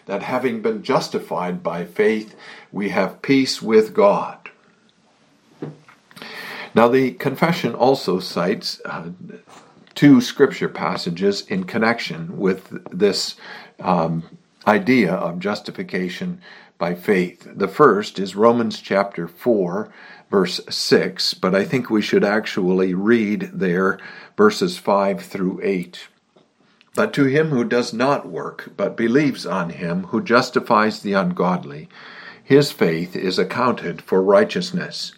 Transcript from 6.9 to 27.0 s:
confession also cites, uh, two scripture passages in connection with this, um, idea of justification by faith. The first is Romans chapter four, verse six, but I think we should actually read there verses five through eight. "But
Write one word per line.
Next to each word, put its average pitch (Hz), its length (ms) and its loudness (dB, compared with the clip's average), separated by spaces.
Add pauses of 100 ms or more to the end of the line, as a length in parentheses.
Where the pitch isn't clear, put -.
confession 139 640 -2
also 120 440 2
cites, 90 680 -4
uh, - 240 -10 (840)
two 139 260 8
scripture - 480 0
passages 92 720 -2
in 92 240 -6
connection 110 720 -2
with 95 320 -2 (200)
this, 95 460 0 (460)
um, 82 420 0 (420)
idea 104 480 2
of 87 260 -6
justification 92 1000 -6 (400)
by - 160 -4
faith. 92 580 -2
The 98 140 -4
first 107 500 2
is 95 180 -6
Romans 113 440 2
chapter 98 480 -2
four, 104 680 -2 (380)
verse 92 360 2
six, - 680 0
but 92 180 -2
I 98 100 2
think 123 260 -4
we 107 120 2
should 101 220 2
actually 95 720 0
read 104 580 0
there 92 460 0 (360)
verses 104 440 2
five 98 420 0
through 92 400 -4
eight. 95 460 -6 (880)
"But 110 180 0